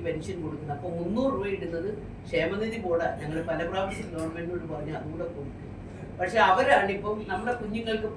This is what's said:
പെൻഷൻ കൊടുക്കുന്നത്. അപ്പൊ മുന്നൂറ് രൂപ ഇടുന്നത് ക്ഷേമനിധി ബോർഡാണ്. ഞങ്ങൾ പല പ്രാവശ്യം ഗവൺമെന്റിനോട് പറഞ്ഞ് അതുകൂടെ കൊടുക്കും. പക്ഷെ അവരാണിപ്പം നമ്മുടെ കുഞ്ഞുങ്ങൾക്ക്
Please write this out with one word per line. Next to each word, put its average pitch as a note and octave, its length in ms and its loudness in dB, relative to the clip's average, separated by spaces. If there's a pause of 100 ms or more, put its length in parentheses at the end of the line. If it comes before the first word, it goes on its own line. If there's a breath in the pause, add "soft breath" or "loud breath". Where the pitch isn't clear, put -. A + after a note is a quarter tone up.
പെൻഷൻ E3 380 -2
കൊടുക്കുന്നത്. D3 340 -4
അപ്പൊ F3+ 120 -6 (120)
മുന്നൂറ് A3+ 320 2
രൂപ G3 120 0 (120)
ഇടുന്നത് E3+ 320 -2 (400)
ക്ഷേമനിധി G3+ 560 0
ബോർഡാണ്. E3 360 2
ഞങ്ങൾ D#3 160 -2 (140)
പല D#3 80 0 (100)
പ്രാവശ്യം F#3+ 460 -2
ഗവൺമെന്റിനോട് E3 560 -4
പറഞ്ഞ് D3+ 300 -4
അതുകൂടെ D#3+ 340 -4
കൊടുക്കും. - 340 -10 (520 loud breath)
പക്ഷെ F#3 180 4 (100)
അവരാണിപ്പം G#3 680 6 (140)
നമ്മുടെ A3 280 0
കുഞ്ഞുങ്ങൾക്ക് A3 560 -2